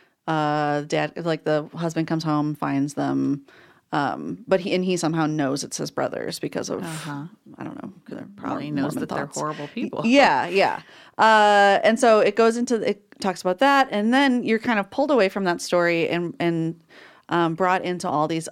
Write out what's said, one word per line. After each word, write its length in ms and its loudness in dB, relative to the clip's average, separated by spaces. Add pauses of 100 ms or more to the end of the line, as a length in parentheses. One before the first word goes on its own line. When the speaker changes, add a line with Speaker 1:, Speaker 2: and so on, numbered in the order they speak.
(280)
Speaker 1:
Uh, 540 0
dad, 320 -2 (120)
like, 200 -2
the 300 0
husband 320 -4
comes 160 -2
home, 320 0
finds 380 -2
them, 520 -2 (460)
um, 560 -4
but 140 2
he, 120 -4
and 120 0
he 120 0
somehow 300 -2
knows 360 -2
it's 140 -12
his 140 -8
brothers 480 -6
because 300 -6
of, 140 -6
Speaker 2:
Uh-huh. 420 -10 (320)
Speaker 1:
I 60 -14
don't 200 -14
know, 80 -14 (160)
their 180 -14 (120)
Speaker 2:
Probably 340 -8
Speaker 1:
Mor-, 120 -6
Speaker 2:
knows 120 -4
Speaker 1:
Mormon 60 -6
Speaker 2:
that 80 -8
they're 160 -4
Speaker 1:
thoughts. 120 -10
Speaker 2:
horrible 300 -6
people. 380 -8
Speaker 1:
Yeah, 420 4
yeah. 340 0 (360)
Uh, 640 6
and 160 4
so 200 6
it 160 4
goes 220 4
into, 180 -2 (120)
it 320 -6
talks 220 -4
about 180 -2
that, 320 4
and 220 0
then 300 4
you're 160 0
kind 200 0
of 100 -4
pulled 220 0
away 180 4
from 140 -4
that 180 0
story 480 2
and, 300 -4
and, 400 -2 (500)
um, 260 0
brought 280 0
into 260 -6
all 180 0
these 240 -4